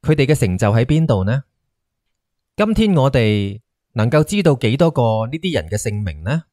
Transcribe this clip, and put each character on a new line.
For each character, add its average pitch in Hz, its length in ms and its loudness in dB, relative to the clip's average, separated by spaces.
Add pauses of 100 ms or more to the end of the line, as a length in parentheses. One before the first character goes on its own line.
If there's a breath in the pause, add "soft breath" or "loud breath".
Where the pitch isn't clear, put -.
佢 151 120 0
哋 143 120 2
嘅 147 80 2
成 92 240 0
就 101 140 2
喺 113 140 2
邊 156 200 2
度 101 200 0
呢？ 131 180 -2 (1120)
今 214 180 0
天 208 220 2
我 135 140 4
哋 107 520 0 (320)
能 113 180 0
夠 151 120 4
知 202 200 -2
道 160 120 4
幾 117 220 -2
多 165 140 2
個 113 340 -2
呢 139 140 -10
啲 175 160 -4
人 80 120 -2
嘅 104 100 -6
姓 104 260 -4
名 78 200 -8
呢？ 143 300 -4